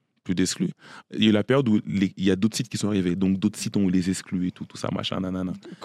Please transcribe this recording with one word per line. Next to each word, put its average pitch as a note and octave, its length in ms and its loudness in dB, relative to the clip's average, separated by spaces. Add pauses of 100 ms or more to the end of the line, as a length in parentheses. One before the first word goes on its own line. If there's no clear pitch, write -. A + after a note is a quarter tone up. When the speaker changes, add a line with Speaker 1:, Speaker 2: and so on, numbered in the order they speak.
(240)
Speaker 1:
Plus F#2 120 -2
d'exclus. F2 360 0 (420)
Il G#2+ 100 0
y G#2+ 40 6
a - 20 6
eu - 20 6
la G#2 140 4
période C3 240 2
où G#2+ 160 4
les, G2 320 0
il F#2 80 -2
y F#2+ 60 4
a F#2 40 4
d'autres A2 220 0
sites B2 100 -4
qui G#2+ 100 -8
sont G#2 120 -2
arrivés, F2+ 260 0
donc F#2+ 240 2
d'autres G#2+ 180 0
sites, - 200 -4
on G2+ 100 4
les F2+ 220 2
exclut F#2 380 -4
et F2+ 40 -4
tout, - 140 -12
tout - 100 -18
ça, - 160 -6
machin, - 300 -4
nanana. F#2 320 -4
Speaker 2:
C-, - 160 -16 (160)